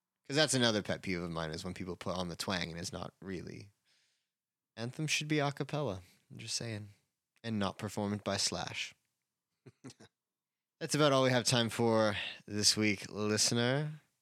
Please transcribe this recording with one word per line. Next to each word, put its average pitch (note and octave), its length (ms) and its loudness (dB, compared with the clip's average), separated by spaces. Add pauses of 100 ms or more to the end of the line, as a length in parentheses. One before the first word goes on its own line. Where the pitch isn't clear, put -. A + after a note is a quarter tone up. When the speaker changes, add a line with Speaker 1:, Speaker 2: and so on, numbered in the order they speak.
(280)
Speaker 1:
'Cause C#3 80 0
that's D3+ 180 6
another A#2 280 6
pet E2+ 200 -4
peeve F2 200 -2
of F2 80 -6
mine D#2+ 200 -4
is F2 140 -8
when F#2 100 -6
people F2+ 220 -8
put F2 200 -6
on F2+ 120 -4
the E2 80 -8
twang E2+ 340 -4
and E2 100 -10
it's F2+ 120 -6
not F2 280 -10
really. F#2+ 480 -10 (1080)
Anthem B2 300 -6
should D3+ 220 -2
be D3+ 120 2
a C#3+ 120 2
cappella. C#3 480 -4 (300)
I'm - 80 -16
just A#2 180 -8
saying. G#2+ 320 -6 (540)
And A2+ 160 -2
not G2 200 0
performed G#2 460 -4
by G2 120 0
Slash. - 580 -4 (880)
Speaker 2:
<laughs> - 960 -20
Speaker 1:
That's C3 140 -4
about C#3+ 180 8
all C3+ 120 6
we B2+ 60 6
have B2 140 4
time A#2 240 4
for A2 480 4 (300)
this G#2 300 2
week, G#2+ 340 0
listener. A#2+ 880 0 (220)